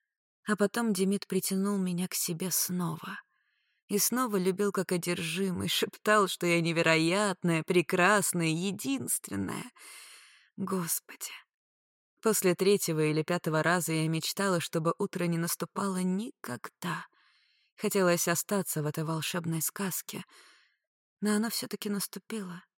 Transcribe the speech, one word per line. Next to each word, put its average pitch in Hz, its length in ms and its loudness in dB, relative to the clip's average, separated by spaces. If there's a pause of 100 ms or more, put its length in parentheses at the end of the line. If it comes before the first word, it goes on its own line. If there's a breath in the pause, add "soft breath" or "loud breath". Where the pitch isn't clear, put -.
(480 soft breath)
А 214 80 0
потом 214 380 2
Демид 190 340 0
притянул 190 500 -2
меня 180 300 -2
к - 60 -10
себе 175 380 -4
снова. 175 680 -4 (680)
И 202 100 2
снова 233 380 0
любил 190 340 2
как 185 200 -2
одержимый, 180 760 -2
шептал, - 600 2
что - 180 -4
я 170 160 4
невероятная, 165 1040 4
прекрасная, 180 840 4
единственная. 190 1200 -2 (840 loud breath)
Господи. - 760 -6 (920)
После 190 340 2
третьего 185 500 2
или 151 160 2
пятого 160 420 0
раза 165 300 2
я 160 140 0
мечтала, 170 520 0
чтобы 165 380 -2
утро 190 280 -4
не 170 120 0
наступало 185 640 -4
никогда. 175 1040 -6 (720 soft breath)
Хотелось 180 520 2
остаться 175 540 -2
в 147 60 -2
этой 156 160 -4
волшебной 160 580 -4
сказке, - 640 -6 (960 soft breath)
но 208 140 2
оно 220 140 0
всё-таки - 400 -6
наступило. 196 760 -8 (140)